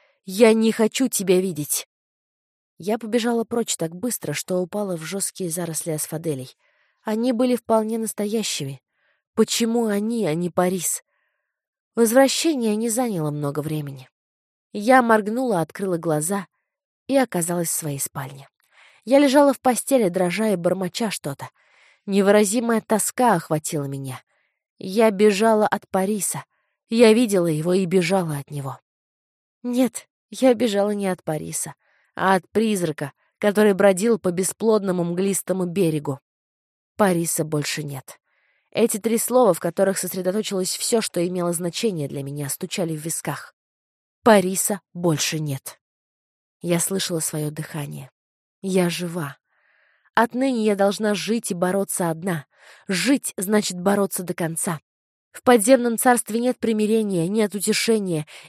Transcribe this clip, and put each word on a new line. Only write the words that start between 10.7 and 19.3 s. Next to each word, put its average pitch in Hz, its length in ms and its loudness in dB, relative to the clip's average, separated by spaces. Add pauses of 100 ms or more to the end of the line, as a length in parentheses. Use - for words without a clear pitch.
Возвращение 240 800 2
не 226 140 -2
заняло 208 420 -2
много 147 300 -4
времени. 143 480 -8 (640)
Я 240 300 4
моргнула, 220 580 2
открыла 180 360 -4
глаза 165 520 -2 (580)
и 269 100 0
оказалась 175 520 0
в - 40 -4
своей 143 280 -6
спальне. 139 480 -12 (560)
Я 269 160 6
лежала 285 320 6